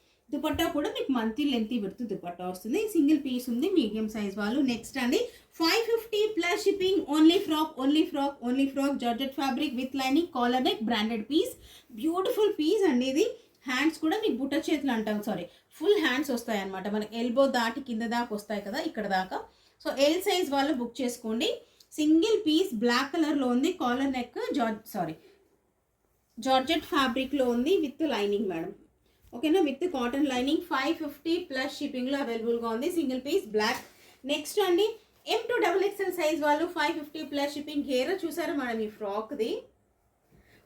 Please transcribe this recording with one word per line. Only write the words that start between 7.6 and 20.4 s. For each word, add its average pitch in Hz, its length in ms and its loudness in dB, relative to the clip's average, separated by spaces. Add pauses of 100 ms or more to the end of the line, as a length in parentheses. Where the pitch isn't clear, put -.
only 285 280 4
frock, 277 360 -2
only 254 260 0
frock, 277 300 0
జార్జెట్ 240 400 -2
fabric 269 380 -2
with 254 200 -4
lining, 269 340 2
collar 247 320 2
neck, 359 200 2
branded 220 440 0
piece, 381 280 0 (380)
బ్యూటిఫుల్ 349 640 0
పీస్ 381 300 2
అండి 254 240 4
ఇది. 302 180 4 (400)
హ్యాండ్స్ 277 340 0
కూడా 320 180 2
మీకు 392 200 0
బుట్ట 269 240 -2
చేతులు 277 320 0
అంటాం, 214 280 0
సారీ, 185 220 -4 (300)
ఫుల్ 392 260 4
హ్యాండ్స్ 277 320 0
వస్తాయన్నమాట. 196 600 -4
మనకి 208 240 -4
ఎల్బో 240 360 2
దాటి 233 300 0
కింద 233 260 -6
దాకా 240 260 -2
వస్తాయి 202 280 -6
కదా, 240 200 -6
ఇక్కడ 226 260 -6
దాకా. 190 300 -2 (420)
So, 302 180 -4
ఎల్ 302 240 4
సైజ్ 359 280 2